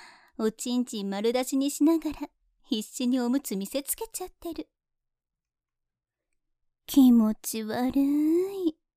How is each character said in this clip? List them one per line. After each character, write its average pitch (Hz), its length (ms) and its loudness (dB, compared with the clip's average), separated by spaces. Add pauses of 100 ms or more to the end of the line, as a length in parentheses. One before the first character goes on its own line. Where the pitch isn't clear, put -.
(380)
お 220 140 0
ち 247 240 -6
ん 247 100 0
ち 214 180 -8
ん 196 60 -6
丸 208 240 0
出 254 100 0
し 262 140 -4
に 277 120 0
し - 140 0
な 330 160 4
が 311 120 -4
ら、 - 180 -10 (340)
必 214 260 -6
死 247 180 -4
に 254 120 2
お 240 100 0
む 277 120 0
つ 208 160 -6
見 190 100 -6
せ 285 160 -6
つ - 120 -6
け 453 120 -12
ち - 160 -12
ゃ 370 40 -10
っ - 20 -18
て - 240 -14
る。 - 160 -12 (2250)
気 254 260 6
持 220 240 6
ち - 280 -8
悪 247 360 -2
い。 320 800 0 (200)